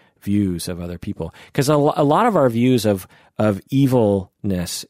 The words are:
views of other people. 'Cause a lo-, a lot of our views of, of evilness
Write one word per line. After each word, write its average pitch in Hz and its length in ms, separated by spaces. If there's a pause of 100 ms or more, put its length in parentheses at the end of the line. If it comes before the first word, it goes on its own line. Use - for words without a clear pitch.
(220)
views 98 460
of 87 140
other 87 160
people. 87 360 (200)
'Cause 139 160
a 151 80
lo-, 147 180
a 160 80
lot 160 220
of 226 100
our 139 140
views 117 360
of, 101 220 (320)
of 107 300
evilness 101 1200